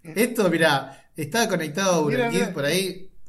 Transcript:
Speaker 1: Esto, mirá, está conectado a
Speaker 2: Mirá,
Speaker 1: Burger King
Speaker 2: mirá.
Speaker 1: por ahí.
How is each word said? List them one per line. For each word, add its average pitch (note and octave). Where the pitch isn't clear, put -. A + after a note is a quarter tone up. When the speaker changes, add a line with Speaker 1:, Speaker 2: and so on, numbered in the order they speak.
Speaker 1:
Esto, G3
mirá, D#3
está F#3+
conectado F3
a D#3+
Speaker 2:
Mirá, B3
Speaker 1:
Burger A#3
King F3+
Speaker 2:
mirá. F3
Speaker 1:
por C#3+
ahí. F3